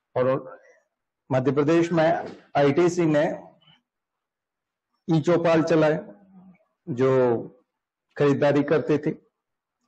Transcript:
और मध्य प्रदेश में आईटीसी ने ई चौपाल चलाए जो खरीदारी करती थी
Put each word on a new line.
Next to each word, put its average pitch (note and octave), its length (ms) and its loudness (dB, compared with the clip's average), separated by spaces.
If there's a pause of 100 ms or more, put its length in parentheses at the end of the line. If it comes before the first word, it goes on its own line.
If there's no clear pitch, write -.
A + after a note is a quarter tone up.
(160)
और C3 440 -4 (720)
मध्य C3 200 0
प्रदेश E3 400 2
में E3 340 0 (300)
आईटीसी E3+ 500 2
ने D3+ 420 -2 (1600)
ई E3 100 2
चौपाल E3 420 2
चलाए D#3 360 0 (920)
जो B2+ 500 0 (760)
खरीदारी C#3+ 460 2
करती D3+ 340 -2
थी - 300 -8 (600)